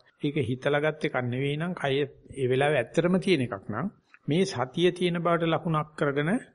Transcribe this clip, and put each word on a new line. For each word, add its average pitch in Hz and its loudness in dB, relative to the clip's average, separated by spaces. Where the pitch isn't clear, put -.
ඒක 147 -4
හිතලා 131 0
ගත් 151 -2
එකක් 135 0
නෙවෙයි 131 -2
නම් 175 -4
කය 139 -2
ඒ 135 -2
වෙලාවේ 139 2
ඇත්තටම 170 2
තියෙන 160 2
එකක් 104 -6
නම් 117 -4
මේ 165 2
සතිය 170 0
තියෙන 175 0
බවට 170 2
ලකුණක් 160 0
කරගෙන 147 0